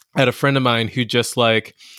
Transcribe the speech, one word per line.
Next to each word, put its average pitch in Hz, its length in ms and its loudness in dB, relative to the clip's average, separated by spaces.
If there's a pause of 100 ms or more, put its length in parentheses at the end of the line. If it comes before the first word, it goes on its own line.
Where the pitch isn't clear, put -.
(140)
I - 60 0
had 127 80 4
a 123 40 0
friend 139 240 0
of 135 60 0
mine 117 260 0
who 127 160 -4
just, 117 320 -2
like, 113 380 0 (240)